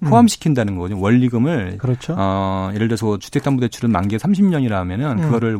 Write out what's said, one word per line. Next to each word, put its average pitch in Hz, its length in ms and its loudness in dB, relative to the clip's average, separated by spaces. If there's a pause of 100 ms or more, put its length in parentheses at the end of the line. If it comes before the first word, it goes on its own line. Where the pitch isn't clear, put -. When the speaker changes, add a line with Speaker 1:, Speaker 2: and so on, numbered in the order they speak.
Speaker 1:
음. 151 60 0
Speaker 2:
포함시킨다는 147 680 2
거죠. 92 220 -4
원리금을. 120 760 2
Speaker 1:
그렇죠. 123 400 -4
Speaker 2:
어, 95 560 -2
예를 110 160 0
들어서 110 280 -2
주택담보대출은 127 720 -2
만기 104 300 0
삼십 196 240 2
년이라 135 360 0
하면은 104 380 -4
Speaker 1:
음. 90 40 -2
Speaker 2:
그거를 113 380 0